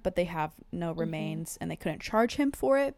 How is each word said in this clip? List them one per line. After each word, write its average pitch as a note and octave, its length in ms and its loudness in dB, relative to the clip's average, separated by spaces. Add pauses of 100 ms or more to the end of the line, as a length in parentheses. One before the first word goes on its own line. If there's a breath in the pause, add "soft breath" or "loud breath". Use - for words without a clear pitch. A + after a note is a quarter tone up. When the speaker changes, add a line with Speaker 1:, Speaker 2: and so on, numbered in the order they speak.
Speaker 1:
but F#3 140 -2
they F3 80 4
have D#3+ 280 -2 (200)
no E3+ 180 -2
Speaker 2:
Mm-hmm. E3 100 -4
Speaker 1:
remains, D#3+ 600 -4
and E3 100 -4
they D#3+ 60 -6
couldn't D#3 240 -4
charge A#3 360 2
him C#4+ 140 4
for C4+ 280 2
it C#4 200 0